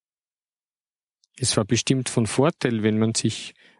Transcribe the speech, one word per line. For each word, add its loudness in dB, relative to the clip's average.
Es -2
war 2
bestimmt 0
von 0
Vorteil, 0
wenn 2
man 2
sich -4